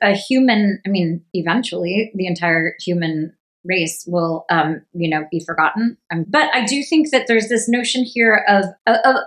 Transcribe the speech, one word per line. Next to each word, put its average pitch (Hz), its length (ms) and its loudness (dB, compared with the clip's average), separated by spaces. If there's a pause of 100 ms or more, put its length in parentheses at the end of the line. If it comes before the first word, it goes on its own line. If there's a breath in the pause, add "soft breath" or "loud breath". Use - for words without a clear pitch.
a 202 120 4
human, 214 680 2
I 196 60 -4
mean, 170 320 0 (100)
eventually 185 840 -2
the 185 100 -2
entire 170 540 -2
human 160 520 -2 (320)
race 170 420 -4
will, 165 440 -2
um, 156 320 0 (100)
you 170 160 -2
know, 156 220 -2
be 165 80 -2
forgotten. 170 580 -2 (160)
Um, 165 160 -4
but 285 240 2
I 240 140 0
do 285 160 -2
think 311 300 2
that 254 160 2
there's 220 200 2
this 226 200 -2
notion 240 360 0
here 226 440 2
of, 202 160 4 (220)
of, 233 300 4 (100)